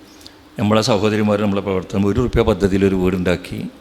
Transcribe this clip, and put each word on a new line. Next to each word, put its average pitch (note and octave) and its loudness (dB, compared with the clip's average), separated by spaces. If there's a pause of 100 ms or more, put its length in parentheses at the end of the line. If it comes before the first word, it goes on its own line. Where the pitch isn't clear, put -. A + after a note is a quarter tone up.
(560)
നമ്മളെ G#2 2
സഹോദരിമാർ, G#2+ 2
നമ്മളെ G2+ 0
പ്രവർത്തനം, F#2+ -2
ഒരു G#2 0
റുപ്യ A#2 0
പദ്ധതിയിൽ G2 2
ഒരു F#2+ 0
വീടുണ്ടാക്കി F#2 -2 (220)